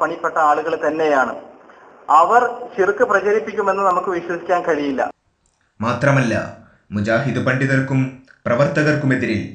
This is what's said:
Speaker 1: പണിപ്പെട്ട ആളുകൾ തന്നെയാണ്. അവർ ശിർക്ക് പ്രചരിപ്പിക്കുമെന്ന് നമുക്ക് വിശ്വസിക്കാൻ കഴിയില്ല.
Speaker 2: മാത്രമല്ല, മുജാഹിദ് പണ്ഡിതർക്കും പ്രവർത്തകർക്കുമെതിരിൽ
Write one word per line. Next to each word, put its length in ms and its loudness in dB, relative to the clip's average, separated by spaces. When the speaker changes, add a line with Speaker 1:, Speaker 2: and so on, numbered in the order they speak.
Speaker 1:
പണിപ്പെട്ട 340 -4
ആളുകൾ 220 0
തന്നെയാണ്. 500 0
അവർ 220 4
ശിർക്ക് 360 2
പ്രചരിപ്പിക്കുമെന്ന് 800 0
നമുക്ക് 280 0
വിശ്വസിക്കാൻ 520 -2
കഴിയില്ല. 340 -2
Speaker 2:
മാത്രമല്ല, 500 2
മുജാഹിദ് 520 0
പണ്ഡിതർക്കും 540 0
പ്രവർത്തകർക്കുമെതിരിൽ 960 0